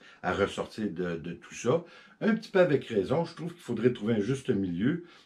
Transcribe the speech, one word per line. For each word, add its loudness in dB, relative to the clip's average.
à 0
ressortir 0
de, -2
de -8
tout -16
ça, 2
un 4
petit -10
peu 4
avec 4
raison. 0
Je -14
trouve -8
qu'il -20
faudrait 2
trouver -2
un 2
juste -2
milieu, 0